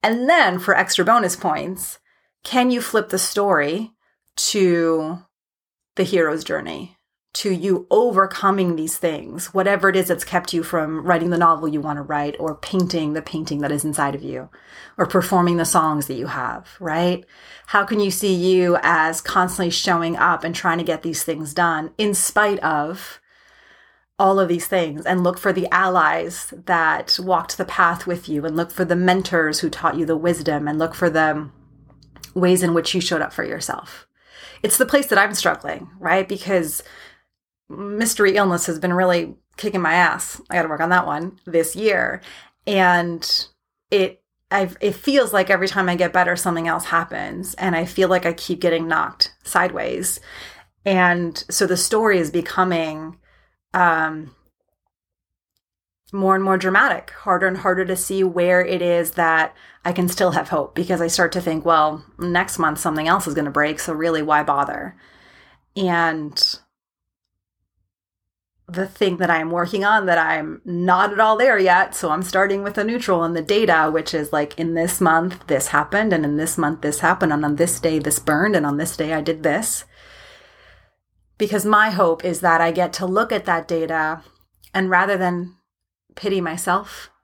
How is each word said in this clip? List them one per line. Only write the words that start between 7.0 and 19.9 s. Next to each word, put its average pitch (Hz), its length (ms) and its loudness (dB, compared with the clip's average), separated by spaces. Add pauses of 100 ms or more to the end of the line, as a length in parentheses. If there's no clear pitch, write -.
to - 180 -2
you 180 380 0
overcoming 190 880 0
these 160 220 -6
things, - 560 -6
whatever 190 360 2
it 185 60 0
is 185 140 2
that's 170 140 -2
kept 180 300 -4
you 170 80 0
from 160 420 -4
writing 170 260 2
the 170 80 0
novel 165 300 4
you 151 140 -2
want 147 160 -6
to 143 60 -10
write, 147 360 -4
or 156 160 -6
painting 175 580 -2
the 156 80 -6
painting 156 400 -6
that 143 100 -2
is 147 140 -4
inside 143 280 -2
of 139 80 -10
you, 131 280 -10 (480)
or 180 100 2
performing 175 500 2
the 165 80 0
songs 156 420 2
that 135 60 -6
you 131 140 -6
have, 123 400 -8 (120)
right? 180 460 0 (420)
How 202 180 2
can 208 140 -2
you 202 120 2
see 190 220 0
you 180 500 4
as 165 380 2
constantly 180 500 0
showing 170 440 0